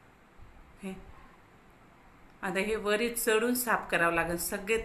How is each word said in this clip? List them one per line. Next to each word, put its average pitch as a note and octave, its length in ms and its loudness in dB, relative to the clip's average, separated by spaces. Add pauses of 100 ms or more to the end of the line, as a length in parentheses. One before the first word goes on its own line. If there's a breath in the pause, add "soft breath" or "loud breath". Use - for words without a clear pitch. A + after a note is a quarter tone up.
(840)
हे F#3+ 100 -10 (1500)
आता F#3+ 180 -2
हे G#3 160 0
वरी G#3 340 0
चढून A#3 440 2
साफ A3+ 380 0
करावं E3+ 220 4
लागेल. E3+ 240 0
सगळे G3 480 -2